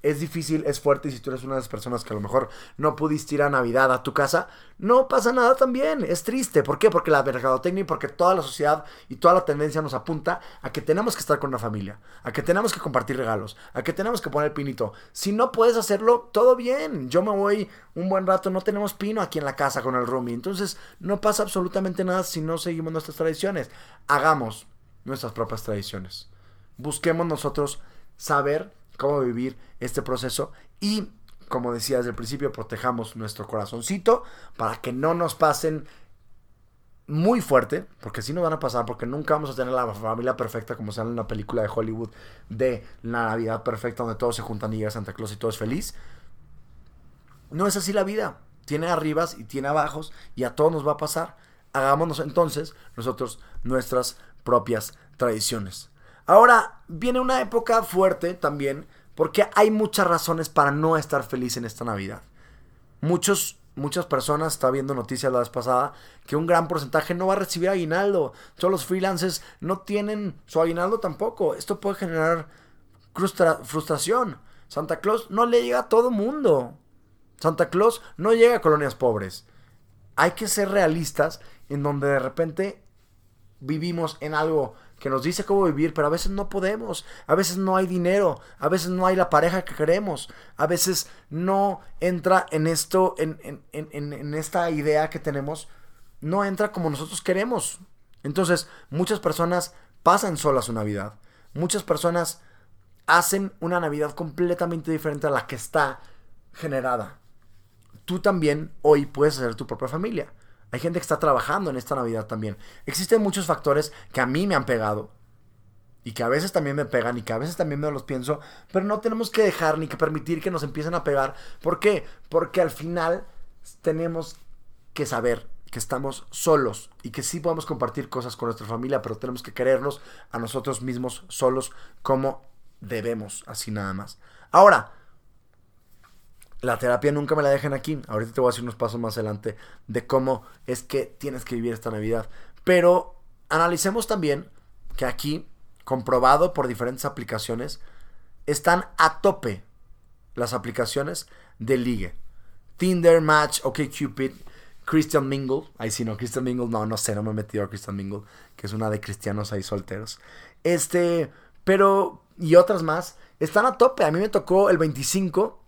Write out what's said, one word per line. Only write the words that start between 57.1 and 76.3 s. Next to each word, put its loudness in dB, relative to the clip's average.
una 2
época 0
fuerte 2
también -4
porque 2
hay 8
muchas 2
razones 0
para 4
no 4
estar 0
feliz -4
en -6
esta -10
Navidad. -6
Muchos, 0
muchas -4
personas, 0
estaba 2
viendo -2
noticias -2
la 2
vez 0
pasada, 0
que -4
un 0
gran 4
porcentaje -2
no 0
va 4
a 2
recibir -2
aguinaldo. 0
Todos 2
los -2
freelancers -2
no -4
tienen -4
su 0
aguinaldo 0
tampoco. -2
Esto -6
puede -4
generar 0
frustra-, 2
frustración. -2
Santa -4
Claus 0
no 4
le 4
llega 0
a -8
todo 6
mundo. 2